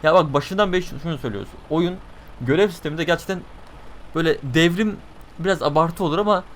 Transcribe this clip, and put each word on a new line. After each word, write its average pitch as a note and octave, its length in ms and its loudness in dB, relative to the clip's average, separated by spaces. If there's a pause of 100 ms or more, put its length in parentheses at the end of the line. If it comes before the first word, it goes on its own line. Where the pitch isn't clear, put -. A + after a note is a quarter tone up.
Ya D#3 120 6
bak D#3+ 180 6
başından F#3+ 400 0
beri F3+ 100 0
şunu D#3+ 360 -6
söylüyoruz. G2+ 300 -6 (220)
Oyun E3+ 260 0 (440)
görev D#3 280 4
sisteminde E3 360 -6
gerçekten E3+ 360 0 (760)
böyle D#3+ 280 2
devrim E3+ 540 2 (420)
biraz F#3 240 0
abartı E3 420 2
olur D#3+ 140 0
ama G3+ 260 2 (120)